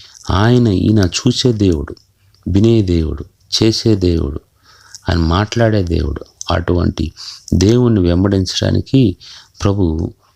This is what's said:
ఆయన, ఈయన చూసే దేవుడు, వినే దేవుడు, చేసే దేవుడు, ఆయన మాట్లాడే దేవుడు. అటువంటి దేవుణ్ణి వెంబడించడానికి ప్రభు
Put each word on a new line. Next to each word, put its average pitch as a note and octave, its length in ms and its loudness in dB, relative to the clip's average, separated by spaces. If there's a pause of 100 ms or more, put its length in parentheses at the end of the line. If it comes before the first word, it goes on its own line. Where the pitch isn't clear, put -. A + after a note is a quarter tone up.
(300)
ఆయన, A#2+ 380 2
ఈయన G2 320 2
చూసే A#2+ 540 0
దేవుడు, F2+ 420 -2 (520)
వినే G#2+ 340 2
దేవుడు, D#2+ 440 -2 (380)
చేసే A2 320 2
దేవుడు, E2 460 -2 (680)
ఆయన F2 100 0
మాట్లాడే G#2 640 0
దేవుడు. D#2 420 -4 (260)
అటువంటి F2 600 -2 (420)
దేవుణ్ణి A2 480 2
వెంబడించడానికి F#2+ 1160 0 (460)
ప్రభు F#2 500 -2 (220)